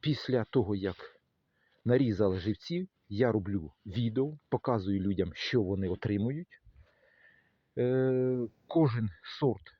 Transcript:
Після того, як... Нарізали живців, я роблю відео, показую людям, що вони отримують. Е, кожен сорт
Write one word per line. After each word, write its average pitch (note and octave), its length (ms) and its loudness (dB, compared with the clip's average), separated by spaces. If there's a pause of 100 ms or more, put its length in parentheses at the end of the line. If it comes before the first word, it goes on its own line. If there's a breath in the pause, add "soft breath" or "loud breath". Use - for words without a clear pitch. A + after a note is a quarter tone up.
Після B2+ 440 0
того, G#2 300 2
як... F#2+ 460 -6 (640)
Нарізали G#2+ 540 4
живців, E3 500 -4 (200)
я A2 240 2
роблю G2 400 -2 (140)
відео, A#2+ 520 -2 (100)
показую G2 520 0
людям, F#2 340 -2
що - 280 -2
вони F#2+ 260 -2
отримують. A2 720 -4 (1160 soft breath)
Е, B2+ 680 2 (180)
кожен A#2 440 2 (120)
сорт - 400 -2 (180)